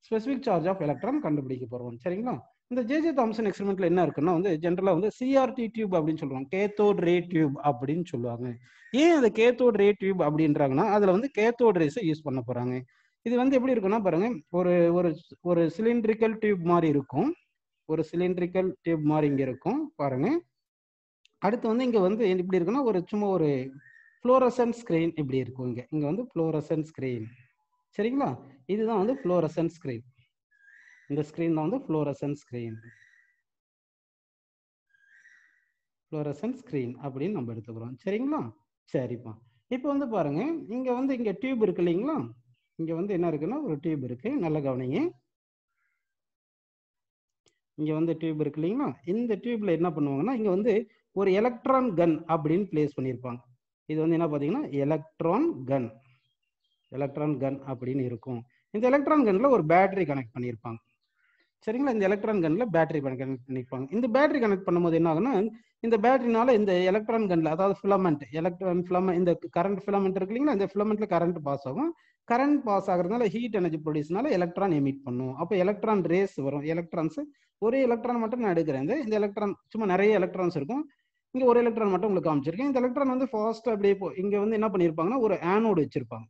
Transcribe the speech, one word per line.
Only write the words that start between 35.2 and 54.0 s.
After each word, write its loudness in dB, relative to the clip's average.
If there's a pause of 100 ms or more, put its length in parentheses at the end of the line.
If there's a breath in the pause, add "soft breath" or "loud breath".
fluorescent -6
screen -6
அப்படின்னு -6
நம்ம -6
எடுத்துக்கிறோம். -12
சரிங்களா? -4 (500)
சரிப்பா. -4 (380)
இப்ப -6
வந்து -2
பாருங்க, -2 (260)
இங்க -4
வந்து -2
இங்க -2
tube -2
இருக்கு 2
இல்லைங்களா? 0 (600)
இங்க -4
வந்து -4
என்ன 0
இருக்குன்னா, -4
ஒரு -4
tube -4
இருக்கு, -6
நல்லா 0
கவனிங்க. -2 (2750)
இங்க -2
வந்து 0
tube -4
இருக்கு -4
இல்லைங்களா? -2 (180)
இந்த -2
டியூப்ல -4
என்ன 2
பண்ணுவாங்கன்னா, -2
இங்க 0
வந்து 2 (440 soft breath)
ஒரு 2
electron 2
gun 4 (120)
அப்படின்னு 2
place 0
பண்ணியிருப்பாங்க. -6 (500)
இது -2